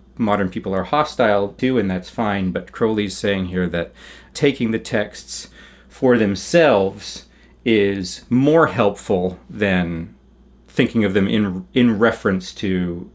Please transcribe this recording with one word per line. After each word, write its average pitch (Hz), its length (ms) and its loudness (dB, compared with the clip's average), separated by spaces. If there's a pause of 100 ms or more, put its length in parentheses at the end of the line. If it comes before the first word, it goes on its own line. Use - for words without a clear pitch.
(160)
modern 101 320 0
people - 240 -8
are 95 120 -2
hostile 107 680 0
to, 127 240 0
and 98 120 0
that's 92 180 -4
fine. 98 440 -2
But 90 200 -6
Crowley's 107 440 -2
saying 98 300 -2
here 90 220 -2
that 85 240 -4 (400)
taking 131 380 0
the 110 80 -2
texts - 720 -6 (400)
for 123 280 2
themselves 104 1080 2 (400)
is 101 680 0
more 143 380 4
helpful 95 720 0 (100)
than 90 640 0 (540)
thinking 117 360 -2
of 95 100 0
them 98 120 2
in, 101 480 -2
in 120 240 2
reference 98 560 -2
to 90 600 -6